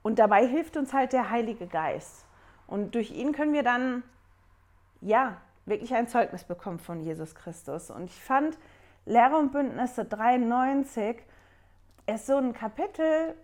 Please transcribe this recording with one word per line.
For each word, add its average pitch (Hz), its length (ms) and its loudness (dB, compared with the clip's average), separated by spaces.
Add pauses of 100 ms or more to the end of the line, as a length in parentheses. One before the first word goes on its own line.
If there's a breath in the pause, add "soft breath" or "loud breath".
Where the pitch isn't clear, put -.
Und 220 180 0
dabei 214 280 8
hilft 311 300 -2
uns 269 160 -4
halt 254 180 2
der 247 180 0
Heilige 226 380 -4
Geist. 160 580 -6 (400 soft breath)
Und 202 300 -6
durch 226 160 -2
ihn 294 220 -4
können 302 180 0
wir 294 120 2
dann, 247 400 -2 (960)
ja, 214 360 0 (280)
wirklich 214 280 -4
ein 240 140 0
Zeugnis 233 380 -2
bekommen 175 340 -10
von 165 220 -10
Jesus 160 340 -8
Christus. 160 540 -12
Und - 160 -12
ich - 180 -20
fand 294 340 0 (480 soft breath)
Lehre 240 300 6
und 294 160 4
Bündnisse 247 540 -2
dreiundneunzig 240 1120 0 (880 soft breath)
ist 220 200 -6
so 269 120 4
ein 262 160 0
Kapitel 320 920 -2